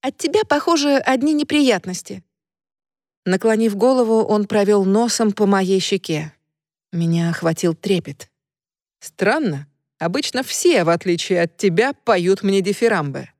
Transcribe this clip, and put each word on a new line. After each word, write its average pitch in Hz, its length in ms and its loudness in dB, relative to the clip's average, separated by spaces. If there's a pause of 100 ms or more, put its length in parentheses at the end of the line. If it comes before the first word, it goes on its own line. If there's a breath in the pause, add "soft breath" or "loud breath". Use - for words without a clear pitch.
«От 269 160 -6
тебя, 403 260 -2
похоже, 294 540 2
одни 262 360 0
неприятности». 240 880 -2 (1000)
Наклонив 214 500 0
голову, 226 480 2
он 214 220 0
провёл 202 400 2
носом 220 460 2
по 202 160 0
моей 190 320 2
щеке. 160 520 -4 (600)
Меня 170 380 0
охватил 165 440 -2
трепет. 175 560 -6 (680)
«Странно. 196 680 -4 (300)
Обычно 240 460 -4
все, 262 400 0
в 160 60 0
отличие 170 520 0
от 170 160 -4
тебя, 214 360 0
поют 190 500 0
мне 196 180 2
дифирамбы». 175 680 -2 (100)